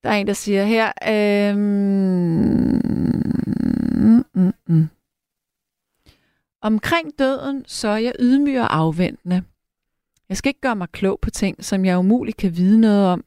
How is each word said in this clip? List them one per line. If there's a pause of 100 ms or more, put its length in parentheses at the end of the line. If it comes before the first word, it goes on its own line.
Der
er
en,
der
siger
her, (260)
øhm, (2500)
mm, (100)
mm, (140)
mm. (1700)
"Omkring
døden,
så
er
jeg
ydmyg
og
afventende. (880)
Jeg
skal
ikke
gøre
mig
klog
på
ting,
som
jeg
umuligt
kan
vide
noget
om.